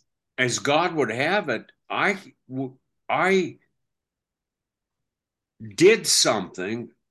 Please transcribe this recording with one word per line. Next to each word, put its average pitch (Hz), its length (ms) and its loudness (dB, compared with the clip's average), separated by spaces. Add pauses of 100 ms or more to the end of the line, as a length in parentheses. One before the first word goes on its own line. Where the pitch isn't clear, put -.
(380)
as 127 220 0
God 165 360 0
would 127 160 0
have 147 380 -2
it, 107 220 -6 (180)
I 160 280 -2 (320)
w-, 131 280 -8 (320)
I 175 480 0 (2250)
did 180 320 6
something. 110 840 -2 (220)